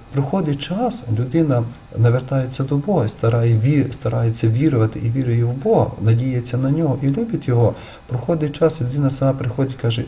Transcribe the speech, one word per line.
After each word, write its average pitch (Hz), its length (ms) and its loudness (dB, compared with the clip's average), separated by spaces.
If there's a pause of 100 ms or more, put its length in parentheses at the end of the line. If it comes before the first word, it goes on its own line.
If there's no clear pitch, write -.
(140)
приходить 143 480 -2
час, 220 420 -4 (160)
людина 131 440 2 (340)
навертається 127 680 0
до 139 140 -2
Бога, 143 300 0
старає 117 480 2
ві-, 131 360 2
старається 117 560 -2
вірувати 117 520 2
і 113 100 -2
вірує 117 340 0
в 120 100 0
Бога, 143 380 2 (100)
надіється 120 560 0
на 131 140 0
нього 151 300 2
і 135 60 0
любить 226 400 -2
його. 120 260 4 (340)
Проходить 147 500 -2
час, 156 240 2
і - 20 0
людина 135 260 0
сама 135 240 0
приходить 131 460 -4
і - 20 -8
каже: 117 260 0